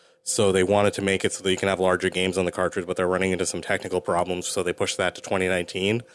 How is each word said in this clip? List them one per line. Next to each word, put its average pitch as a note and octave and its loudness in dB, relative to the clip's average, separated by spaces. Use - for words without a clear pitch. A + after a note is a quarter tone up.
So G2+ 2
they F#2+ 4
wanted G2+ 4
to G2+ -4
make G2 0
it F#2+ 0
so - -10
that F#2+ 0
you F#2 2
can G2 0
have F#2 0
larger F#2 2
games F#2 0
on F#2 2
the F2 -2
cartridge, F2+ -2
but F2+ -4
they're F2+ 0
running F#2 2
into F2 -2
some F2 -6
technical F2+ -2
problems, F2+ -2
so - -4
they F2 -2
pushed - -4
that F#2 -2
to - -14
twenty F#2 0
nineteen. F#2+ 0